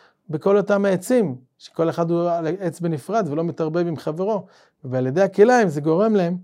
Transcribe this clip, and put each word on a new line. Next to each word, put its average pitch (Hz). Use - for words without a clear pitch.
בכל 190
אותם 202
העצים, 190
שכל -
אחד 170
הוא 170
על 170
עץ 175
בנפרד 170
ולא 160
מתערבב 165
עם 160
חברו, 185
ועל 127
ידי 151
הכליים 208
זה 147
גורם 180
להם 180